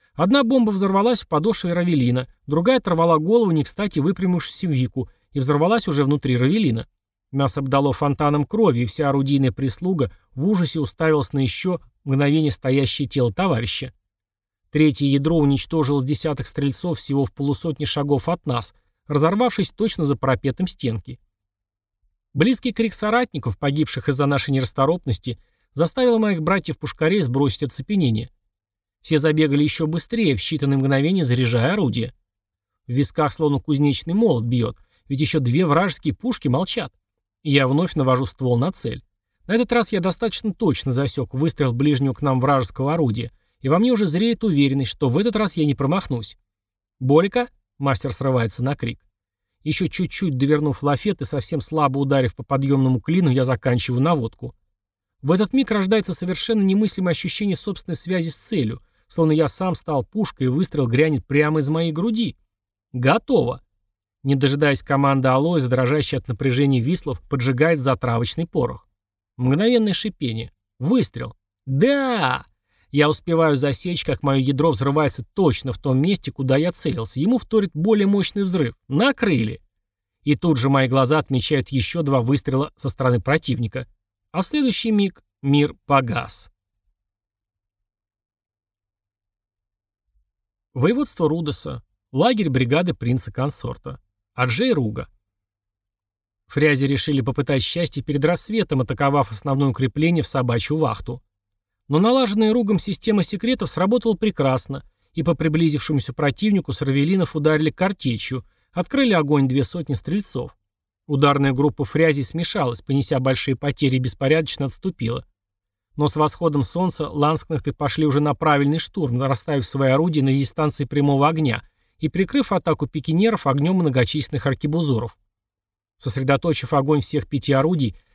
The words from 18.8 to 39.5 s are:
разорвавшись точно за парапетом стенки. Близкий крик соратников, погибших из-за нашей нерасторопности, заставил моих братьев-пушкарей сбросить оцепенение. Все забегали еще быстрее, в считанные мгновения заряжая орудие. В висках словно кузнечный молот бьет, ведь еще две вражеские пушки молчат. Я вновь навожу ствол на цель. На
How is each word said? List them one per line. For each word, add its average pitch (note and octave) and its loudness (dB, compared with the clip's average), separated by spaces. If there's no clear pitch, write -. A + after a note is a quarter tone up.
разорвавшись F3+ 2
точно G#3 -2
за C#3+ 2
парапетом C3+ -2
стенки. A#2+ -8
Близкий A#3 0
крик A3+ -2
соратников, G#3+ -2
погибших D3 -2
из-за C#3 0
нашей C#3+ 0
нерасторопности, C3+ -2
заставил A#3 2
моих G3+ 0
братьев-пушкарей E3+ 0
сбросить C3+ 0
оцепенение. C3 -2
Все D#3 2
забегали D3+ 2
еще D#3 -2
быстрее, E3+ -2
в F#2+ -4
считанные C#3 -2
мгновения C#3 2
заряжая B2+ 2
орудие. B2+ -2
В B2 -8
висках C#3+ 0
словно D3 0
кузнечный D3 0
молот F#3 2
бьет, A#2 -2
ведь C#3 -4
еще D#3 0
две C3 2
вражеские D#3+ 0
пушки - -4
молчат. D#3+ -2
Я C#3 2
вновь D3+ 0
навожу C3 2
ствол B2 -2
на D#3 0
цель. A#2 -10
На F#3 -2